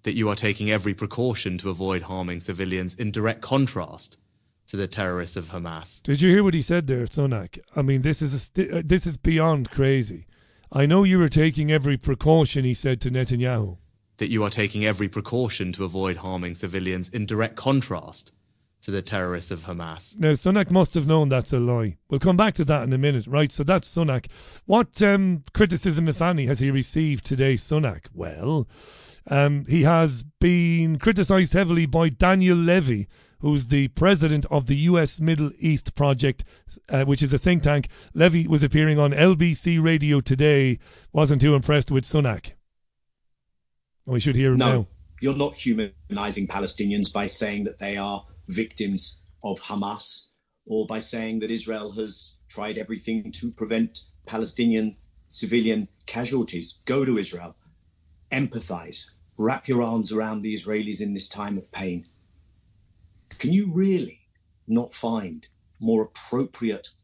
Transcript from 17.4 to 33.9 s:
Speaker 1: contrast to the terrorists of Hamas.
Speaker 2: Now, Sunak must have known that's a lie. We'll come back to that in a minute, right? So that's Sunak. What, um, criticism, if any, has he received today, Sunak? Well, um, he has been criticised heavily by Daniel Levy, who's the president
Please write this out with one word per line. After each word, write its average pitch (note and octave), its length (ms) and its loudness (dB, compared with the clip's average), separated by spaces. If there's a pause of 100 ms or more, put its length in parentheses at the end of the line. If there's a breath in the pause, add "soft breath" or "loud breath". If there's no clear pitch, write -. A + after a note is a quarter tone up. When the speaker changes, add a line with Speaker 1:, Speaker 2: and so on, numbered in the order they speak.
Speaker 1:
contrast A#2 760 -4 (500)
to - 100 -10
the G2 100 -4
terrorists F2+ 500 -4
of E2 140 -10
Hamas. E2 520 -10
Speaker 2:
Now, D#3 140 2
Sunak F#3 400 0
must F3+ 220 4
have D3 140 -2
known D#3 200 4
that's C3 240 0
a C3 80 0
lie. A#2+ 380 -2 (120)
We'll C#3 100 -2
come F3+ 180 4
back G#3 180 4
to D#3+ 100 0
that C#3+ 180 0
in B2+ 100 -2
a C3 40 0
minute, C3 300 0
right? C#3+ 240 0
So - 120 -4
that's F3 300 0
Sunak. D3 340 -2 (380 loud breath)
What, G#3+ 360 2
um, G3 420 2 (100)
criticism, E3+ 540 2
if D3 140 -2
any, E3 240 0
has A#2+ 140 0
he C3+ 120 0
received C#3 540 -2
today, C3+ 300 0
Sunak? B2 580 -2
Well, F2+ 540 -4 (600 loud breath)
um, C#3+ 400 0
he D#3 160 2
has D#3 400 4 (160)
been E3 580 4
criticised F#3+ 560 2
heavily E3+ 320 2
by E3 240 2
Daniel F#3 480 4
Levy, E3 500 2 (320 soft breath)
who's D3 280 0
the C#3 220 2
president D#3 600 2